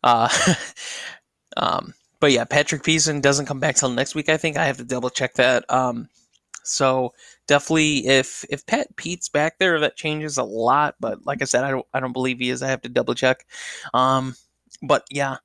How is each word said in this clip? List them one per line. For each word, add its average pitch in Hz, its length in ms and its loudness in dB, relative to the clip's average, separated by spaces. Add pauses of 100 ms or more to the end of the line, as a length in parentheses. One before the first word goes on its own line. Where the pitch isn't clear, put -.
Uh, 117 260 4 (680)
<laughs> - 600 -16
um, - 380 -2 (260)
but 143 120 6
yeah, 120 120 4
Patrick 147 380 0
Peterson 156 380 0
doesn't 139 260 2
come 135 140 -6
back 143 160 0
till 139 140 2
next 123 240 -2
week, 156 140 -4
I 160 80 4
think. 156 200 -2
I 160 100 2
have 135 120 -2
to 127 60 -12
double 127 260 -4
check - 240 -4
that. 123 360 2
Um, 127 380 0 (540)
so 131 500 0 (340)
definitely 147 600 2
if, 131 420 2
if - 180 -8
Pat - 300 -2
Pete's 175 320 -8
back 151 300 -2
there, 180 220 2
that 147 160 0
changes 151 420 -6
a 123 60 0
lot. 117 540 2
But 113 280 -6
like 139 160 -4
I - 20 0
said, 123 200 0
I 139 60 -2
don't, 135 220 -4
I 131 80 -2
don't 131 120 -6
believe 127 260 -2
he 123 120 -4
is. 123 120 -4
I 135 60 -4
have 131 140 -4
to 135 60 -10
double 120 260 0
check. 127 320 0 (460)
Um, 131 420 2 (480)
but 147 280 2
yeah 139 340 -4